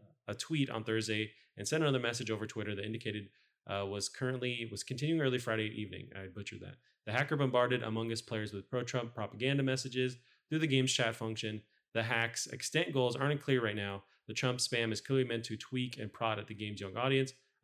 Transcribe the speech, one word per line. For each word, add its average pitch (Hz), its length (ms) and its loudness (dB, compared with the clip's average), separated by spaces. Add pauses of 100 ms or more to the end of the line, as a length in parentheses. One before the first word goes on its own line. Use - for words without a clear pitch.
(300)
a 107 40 0
tweet 143 360 0
on 110 160 -2
Thursday 107 460 0 (260)
and 104 100 -4
sent 160 160 2
another 139 160 4
message 117 320 -2
over 107 160 -2
Twitter 104 260 -4
that 101 120 -4
indicated, 110 420 -4 (400)
uh, 101 180 -2
was 98 220 -2
currently, 123 640 -2
was 107 140 -8
continuing 147 360 0
early 127 180 4
Friday 110 260 0 (100)
evening. 107 400 -8
I 95 120 -10
butchered 101 340 -10
that. 139 140 -14 (300)
The 107 80 -4
hacker 143 240 2
bombarded 123 440 4
Among 113 300 -2
Us 113 100 -4
players 107 320 -4
with 98 160 -8
pro-Trump 120 460 -2
propaganda 123 480 2
messages 127 540 0 (300)
through 156 120 0
the 160 80 2
game's 131 260 6
chat 113 220 4
function. 107 480 -4 (300)
The 113 100 2
hack's 117 420 2
extent 165 480 -2
goals 127 220 4
aren't 143 260 2
clear 127 220 4
right 107 120 0
now. 101 280 -4 (240)
The 110 80 -6
Trump 127 240 2
spam 117 320 2
is 107 100 -2
clearly 135 220 2
meant 117 220 -4
to 110 120 -6
tweak 123 400 -4
and 110 160 -8
prod 110 240 0
at 104 100 -6
the - 60 -10
game's 104 280 -6
young 95 160 -6
audience, 131 360 2 (300)